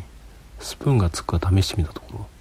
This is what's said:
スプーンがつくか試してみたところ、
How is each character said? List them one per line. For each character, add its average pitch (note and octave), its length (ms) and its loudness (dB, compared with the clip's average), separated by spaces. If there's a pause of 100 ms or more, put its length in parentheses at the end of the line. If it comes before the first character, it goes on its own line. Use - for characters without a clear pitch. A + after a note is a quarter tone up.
(600)
ス - 180 -12
プ - 120 -2
ー C#3 40 6
ン B2+ 40 6
が F2+ 140 4
つ - 120 -8
く - 160 -2
か F#2+ 120 0
試 F#2 100 6
し F2 60 0
て - 100 -6
み E2+ 80 2
た - 80 -8
と - 80 -14
こ - 120 -20
ろ、 A1 140 -10 (140)